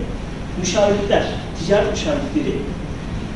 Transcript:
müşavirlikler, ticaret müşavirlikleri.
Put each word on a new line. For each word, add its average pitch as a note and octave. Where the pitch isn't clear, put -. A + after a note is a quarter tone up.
müşavirlikler, G3+
ticaret G#3
müşavirlikleri. C#4+